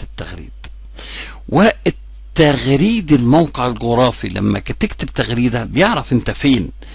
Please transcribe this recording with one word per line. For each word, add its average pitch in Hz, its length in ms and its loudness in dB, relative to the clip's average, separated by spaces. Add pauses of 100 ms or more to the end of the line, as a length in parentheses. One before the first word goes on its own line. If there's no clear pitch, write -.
التغريد، - 480 -14 (1000)
والتغريد 156 1600 2
الموقع 131 540 4
الجغرافي، 117 600 0
لما 101 300 0
ك-، - 140 -6
تكتب - 360 -4
تغريدة 120 560 0
بيعرف 151 480 0
انت 117 180 0
فين، 117 400 2 (240)